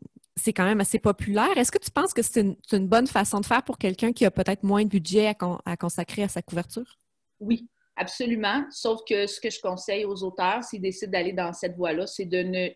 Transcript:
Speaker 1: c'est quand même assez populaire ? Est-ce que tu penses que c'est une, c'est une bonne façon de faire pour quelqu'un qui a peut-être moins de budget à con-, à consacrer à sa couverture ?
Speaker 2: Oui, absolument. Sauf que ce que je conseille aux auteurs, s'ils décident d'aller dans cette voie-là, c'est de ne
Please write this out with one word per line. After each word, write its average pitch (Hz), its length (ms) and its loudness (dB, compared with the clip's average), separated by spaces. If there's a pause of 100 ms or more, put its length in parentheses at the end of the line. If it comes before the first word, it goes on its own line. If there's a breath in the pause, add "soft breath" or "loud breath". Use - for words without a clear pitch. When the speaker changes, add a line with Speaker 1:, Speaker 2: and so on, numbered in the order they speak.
(340)
Speaker 1:
c'est - 200 0
quand 185 100 2
même 208 160 4
assez 202 180 2
populaire ? 214 600 2
Est-ce 247 120 2
que - 80 -6
tu - 120 -4
penses 339 240 0
que 233 80 2
c'est - 180 2
une, 196 160 2 (100)
c'est 208 120 2
une 190 100 0
bonne 226 180 6
façon 202 340 0
de 202 40 -2
faire 226 200 2
pour - 120 -6
quelqu'un 226 380 0
qui 233 100 4
a 196 60 6
peut-être 190 320 0
moins 202 220 4
de 214 40 0
budget 196 380 2
à 214 80 0
con-, 180 320 -4
à 175 100 -4
consacrer 175 460 -4
à 202 60 0
sa 185 120 -4
couverture ? 175 560 -8 (440)
Speaker 2:
Oui, 226 280 -2 (280)
absolument. 226 760 -2
Sauf 220 360 -4
que 202 200 2
ce 202 140 -10
que 226 100 -4
je - 100 -12
conseille 196 460 -4
aux 196 160 -6
auteurs, 190 420 -2
s'ils 214 160 -10
décident 185 320 -4
d'aller 185 220 0
dans 175 180 -2
cette 175 240 -6
voie-là, 175 300 -2
c'est - 200 -8
de 180 160 0
ne 180 340 -2